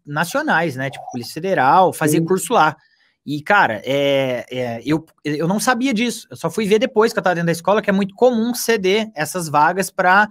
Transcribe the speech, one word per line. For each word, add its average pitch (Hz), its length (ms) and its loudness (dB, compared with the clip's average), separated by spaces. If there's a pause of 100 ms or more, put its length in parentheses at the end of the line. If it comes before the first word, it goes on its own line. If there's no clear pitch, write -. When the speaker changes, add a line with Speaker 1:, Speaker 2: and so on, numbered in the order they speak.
Speaker 1:
nacionais, 170 720 -2
né? 135 140 -6
Tipo, - 220 -16
Polícia 120 240 -10
Federal, 160 580 4
fazer 156 240 0
Speaker 2:
Sim. 165 80 0
Speaker 1:
curso 185 280 -2
lá. 156 220 4 (480)
E, 147 200 -8
cara, 156 420 2
é, 135 640 0
é, 120 340 -6
eu, 156 220 -2 (180)
eu 151 240 -2
não 202 120 0
sabia 254 340 0
disso. 226 380 -4
Eu 123 60 -16
só 165 120 -4
fui 220 160 -4
ver 208 140 4
depois 226 340 2
que 202 60 -4
eu 180 40 -4
tava 180 120 2
dentro 170 120 -2
da 170 40 2
escola, 185 280 0
que 208 120 -2
é - 20 4
muito 196 220 -2
comum 240 400 0
ceder 214 580 0
essas 160 340 -6
vagas 165 440 2
pra, 190 400 4